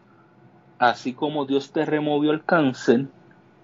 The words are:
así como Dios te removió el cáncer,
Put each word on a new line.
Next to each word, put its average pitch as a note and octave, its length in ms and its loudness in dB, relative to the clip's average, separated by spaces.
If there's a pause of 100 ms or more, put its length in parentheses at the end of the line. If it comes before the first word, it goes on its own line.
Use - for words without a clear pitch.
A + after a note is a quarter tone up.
(800)
así A#2+ 340 0
como D3 340 -4
Dios C#3 260 -2
te D#3 120 0
removió D3+ 460 0
el D3+ 140 -2
cáncer, C3+ 600 2 (580)